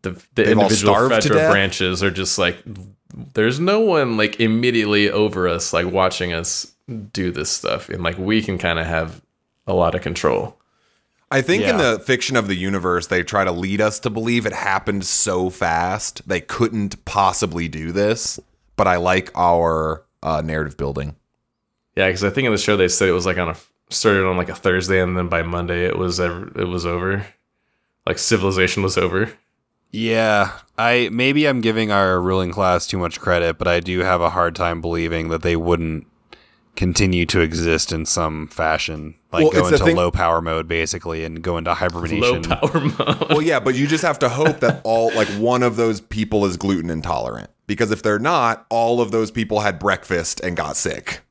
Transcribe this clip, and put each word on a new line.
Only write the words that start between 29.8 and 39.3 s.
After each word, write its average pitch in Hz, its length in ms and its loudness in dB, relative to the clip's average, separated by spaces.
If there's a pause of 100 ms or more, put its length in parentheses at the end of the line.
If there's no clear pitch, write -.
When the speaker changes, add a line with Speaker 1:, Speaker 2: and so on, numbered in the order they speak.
Speaker 3:
Yeah, 110 600 0 (280)
I, 120 320 2
maybe 139 380 2
I'm 131 120 0
giving 110 300 0
our 95 300 4
ruling 92 320 0
class 90 340 2
too 95 120 -4
much 87 220 -4
credit, 85 380 0
but 90 80 -2
I 87 140 2
do 90 200 -2
have 90 200 2
a 85 100 2
hard 85 240 0
time 85 260 -2
believing 82 500 -2
that 82 120 -2
they 85 140 2
wouldn't 82 500 0 (680)
continue 90 500 2
to 90 160 0
exist 82 500 0
in 80 140 -4
some 78 440 -2
fashion, 78 680 -4 (180)